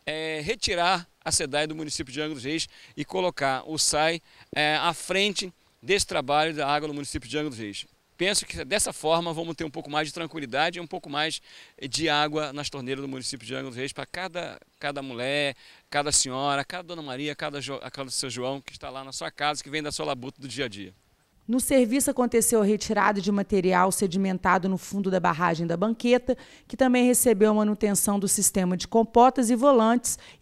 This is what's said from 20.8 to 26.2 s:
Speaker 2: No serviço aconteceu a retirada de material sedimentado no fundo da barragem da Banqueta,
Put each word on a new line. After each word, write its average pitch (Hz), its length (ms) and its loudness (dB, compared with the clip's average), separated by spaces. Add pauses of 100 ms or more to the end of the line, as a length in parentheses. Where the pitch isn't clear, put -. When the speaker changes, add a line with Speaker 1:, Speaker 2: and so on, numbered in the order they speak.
Speaker 2:
No 240 120 2
serviço 262 520 2
aconteceu 233 500 2
a 196 40 4
retirada 202 540 2
de 185 120 0
material 185 600 4
sedimentado 185 800 2
no 185 80 0
fundo 190 320 -4
da 185 100 2
barragem 170 460 2
da 170 100 0
Banqueta, 240 640 2 (300)